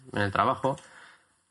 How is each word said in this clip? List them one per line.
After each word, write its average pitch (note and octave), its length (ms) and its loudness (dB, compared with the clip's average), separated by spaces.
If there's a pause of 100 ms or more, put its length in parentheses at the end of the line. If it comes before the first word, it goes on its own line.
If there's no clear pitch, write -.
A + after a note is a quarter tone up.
(120)
en G#2+ 100 -2
el G2+ 100 0
trabajo, B2 440 2 (760)